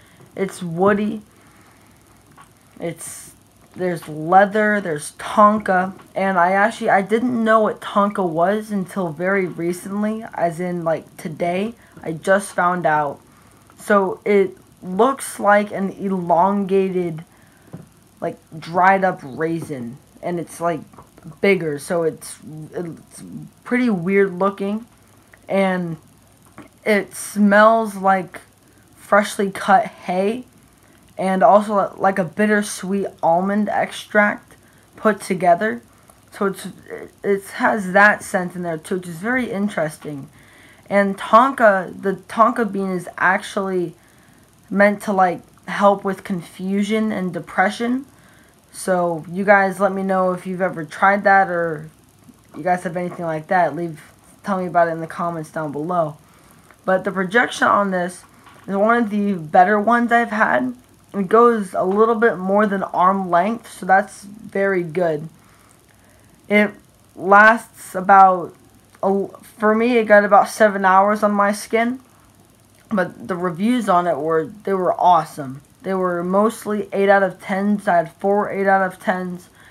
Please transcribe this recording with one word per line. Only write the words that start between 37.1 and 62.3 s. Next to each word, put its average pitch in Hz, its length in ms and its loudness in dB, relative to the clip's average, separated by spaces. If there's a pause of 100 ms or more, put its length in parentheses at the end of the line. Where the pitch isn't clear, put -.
it 196 280 -2
has 226 400 -2
that 202 300 6
scent 180 340 -4
in 180 60 -8
there 170 160 -4
too, 190 180 -8
which 180 120 -8
is 165 80 -12
very 233 340 -4
interesting. 156 800 -6 (580)
And 196 300 0
tonka, 220 840 2
the 190 120 -2
tonka 226 580 0
bean 196 180 -4
is 180 180 -6 (100)
actually 185 760 -2 (760)
meant 202 320 2
to, - 100 -4
like, 185 300 2 (260)
help 196 360 2
with 190 200 -6
confusion 202 880 -4
and 185 200 -4
depression. 208 760 -4 (680)
So 170 580 -2
you 185 140 -4
guys 190 340 4
let 190 140 2
me 196 100 -4
know 190 300 0
if 180 160 -8
you've 185 140 -6
ever 165 220 -4
tried 196 380 2
that 196 260 4
or 165 420 -4 (640)
you 151 80 -10
guys 180 180 -2
have 175 140 -8
anything 175 300 -6
like 156 220 -6
that. 170 280 0
Leave, 165 240 -8 (420)
tell 196 160 -4
me 185 80 -4
about 170 220 2
it 165 40 -4
in 160 80 -8
the 165 60 -8
comments 165 460 -8
down 156 180 -6
below. 156 460 -4 (680)
But 190 200 0
the 196 80 -4
projection 190 560 0
on 202 240 2
this 180 320 -6 (420)
is 185 80 -6
one 220 220 2
of 233 140 0
the 202 240 -2
better 180 440 0
ones 226 320 0
I've 233 200 0
had. 240 440 -2 (400)
It 196 140 -4
goes 226 440 2
a 180 120 -2
little 214 320 2
bit 220 200 0